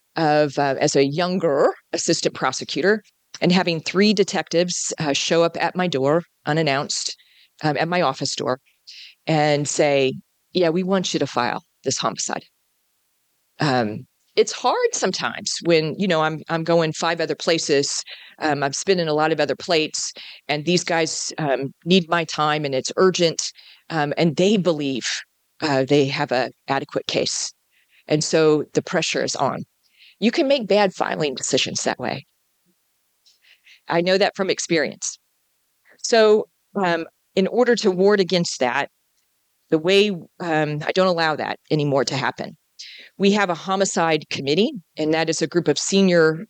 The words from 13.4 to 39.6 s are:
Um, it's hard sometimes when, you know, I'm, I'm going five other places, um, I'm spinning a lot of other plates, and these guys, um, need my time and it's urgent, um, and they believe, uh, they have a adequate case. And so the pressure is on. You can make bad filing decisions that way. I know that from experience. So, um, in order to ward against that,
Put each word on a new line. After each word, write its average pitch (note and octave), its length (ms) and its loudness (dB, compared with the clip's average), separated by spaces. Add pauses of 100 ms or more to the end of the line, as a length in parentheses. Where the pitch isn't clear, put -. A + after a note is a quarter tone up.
Um, B2+ 480 -2 (300)
it's G#3+ 160 2
hard A4 420 0
sometimes F3 720 -4
when, D#3+ 320 2
you G3 120 -2
know, D#3+ 140 2
I'm, D#3+ 260 -2
I'm E3 160 -4
going E3 280 2
five E3+ 280 -2
other D#3 160 -2
places, D#3 640 0 (380)
um, C#3+ 240 -2
I'm C#3+ 80 -2
spinning F3 360 -2
a D3+ 60 0
lot D#3 180 2
of D3+ 80 0
other C#3 160 0
plates, - 560 -2 (360)
and D3+ 160 -4
these F3 200 2
guys, E3 540 -2
um, C3+ 340 -2 (120)
need E3+ 240 2
my E3+ 160 0
time D3+ 400 -2
and C3+ 100 -4
it's C3 220 -4
urgent, F3 560 2 (380)
um, D3 260 -2
and D#3+ 200 2
they G3+ 200 4
believe, D3 500 -2 (540)
uh, C#3 240 2
they C#3+ 220 4
have C#3+ 260 -4
a A#2+ 180 -2 (160)
adequate - 400 -4
case. - 460 -4 (560)
And D3+ 160 0
so D#3 400 2 (100)
the D3 80 0
pressure D#3+ 400 -2
is - 140 -4
on. - 280 -4 (540)
You A3 120 2
can C#4+ 180 0
make C4+ 200 0
bad G3+ 260 2
filing D3+ 400 -4
decisions - 500 -4
that A#2 140 -4
way. B2+ 280 -8 (1600)
I E3+ 140 2
know F#3 180 2
that G3 160 2
from F#3+ 160 -2
experience. - 640 -4 (840)
So, A3 460 4 (260)
um, E3+ 320 -2 (300)
in F#3+ 100 4
order A#3 300 4
to G3 140 0
ward G3 280 4
against F3 400 0
that, B2+ 300 0 (800)